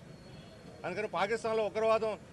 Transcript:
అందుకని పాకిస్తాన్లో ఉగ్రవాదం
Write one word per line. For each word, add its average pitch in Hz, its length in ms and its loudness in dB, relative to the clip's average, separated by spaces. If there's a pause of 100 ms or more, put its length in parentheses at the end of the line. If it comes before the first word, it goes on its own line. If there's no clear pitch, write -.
(840)
అందుకని 185 220 -2
పాకిస్తాన్లో 220 580 2
ఉగ్రవాదం 220 540 4 (140)